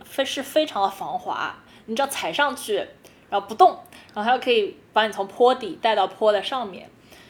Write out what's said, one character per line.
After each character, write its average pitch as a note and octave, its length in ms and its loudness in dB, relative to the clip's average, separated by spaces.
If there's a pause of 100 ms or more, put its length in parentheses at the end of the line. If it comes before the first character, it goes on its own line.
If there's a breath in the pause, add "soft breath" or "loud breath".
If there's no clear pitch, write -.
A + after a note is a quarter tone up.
非， - 200 -4
是 C4+ 160 -8
非 D#4 240 0
常 G#3 200 -2
的 F#3+ 40 4
防 F3+ 300 -6
滑， - 380 -6 (300 loud breath)
你 A3+ 100 -6
只 C#4 40 0
要 C4+ 60 2
踩 F#3+ 260 -4
上 C#4 220 0
去， A3 220 -4 (520 loud breath)
然 G3+ 120 0
后 - 0 -
不 - 140 -10
动， F4+ 160 8 (440 loud breath)
然 G#3 100 -6
后 A#3 60 2
它 B3+ 60 4
就 B3+ 80 -4
可 B3+ 80 2
以 G#3+ 240 0 (160)
把 A3 120 4
你 G#3+ 80 -4
从 G3 140 -6
坡 B3 260 4
底 G#3+ 300 -6
带 A3 140 2
到 F#3+ 100 2
坡 G#3+ 240 0
的 G3+ 100 4
上 B3+ 280 -4
面。 - 200 -16 (420 loud breath)